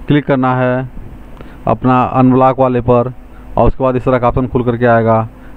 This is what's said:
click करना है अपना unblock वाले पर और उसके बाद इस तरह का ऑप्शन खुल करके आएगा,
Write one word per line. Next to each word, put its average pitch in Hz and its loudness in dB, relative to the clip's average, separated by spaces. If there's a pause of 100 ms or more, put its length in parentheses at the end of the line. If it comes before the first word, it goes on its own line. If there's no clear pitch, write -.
click 147 2
करना 131 0
है 127 -2 (760)
अपना 127 2
unblock 127 2
वाले 127 0
पर 123 0 (440)
और 117 4
उसके - 0
बाद 127 0
इस 120 -4
तरह 127 2
का 123 0
ऑप्शन 127 0
खुल 123 -2
करके 120 0
आएगा, 113 2 (280)